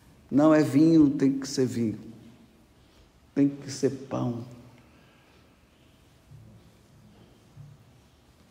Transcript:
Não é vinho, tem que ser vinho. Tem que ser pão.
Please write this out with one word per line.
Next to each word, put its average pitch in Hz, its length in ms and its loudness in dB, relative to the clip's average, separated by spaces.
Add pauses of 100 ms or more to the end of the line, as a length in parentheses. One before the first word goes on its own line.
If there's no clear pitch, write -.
(320)
Não 151 220 4
é 151 100 4
vinho, 151 460 4
tem 135 300 -2
que - 80 -10
ser 131 180 -2
vinho. 113 340 -6 (1300)
Tem 143 160 0
que - 200 -12
ser 131 200 -4
pão. 123 560 -10 (4000)